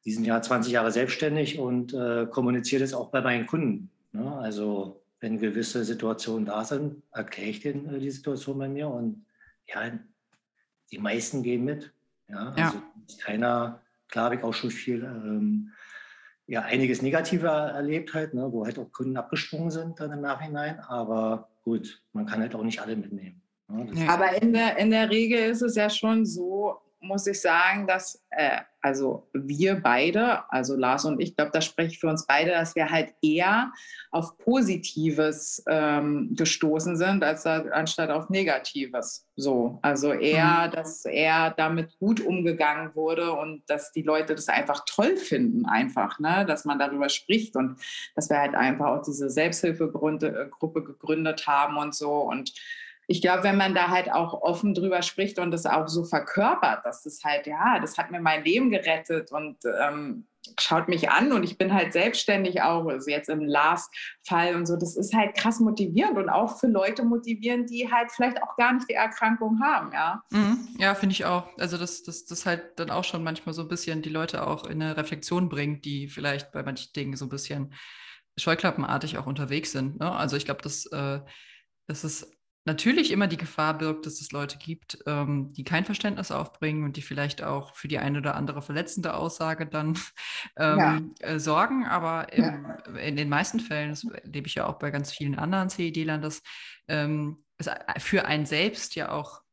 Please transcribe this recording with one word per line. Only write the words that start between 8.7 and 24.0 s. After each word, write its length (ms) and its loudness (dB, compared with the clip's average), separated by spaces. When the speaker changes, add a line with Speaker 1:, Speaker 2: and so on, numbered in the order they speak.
Speaker 1:
und 380 -6
ja, 240 -6
die 80 -14
meisten 420 -2
gehen 240 0
mit. 260 -6
Ja, 260 -8
Speaker 2:
Ja. 100 2
Speaker 1:
also 160 -2
keiner, 580 -2
klar 160 0
habe 100 2
ich 80 -6
auch 100 -2
schon 160 -4
viel, 360 -4
ähm, 680 -2
ja, 160 -4
einiges 400 0
Negativer 500 0
erlebt 420 -4
halt, 200 -4
ne, 180 -4
wo 140 -2
halt 120 -6
auch 140 -12
Kunden 260 -4
abgesprungen 540 -4
sind 280 -8
dann 120 -6
im 100 -8
Nachhinein. 600 -6
Aber 680 -2
gut, 400 -4
man 140 -2
kann 140 -2
halt 120 -2
auch 100 -6
nicht 180 -4
alle 140 -6
mitnehmen, 460 -10
ne? 160 -6
Das 120 -6
Speaker 2:
Nee. 100 2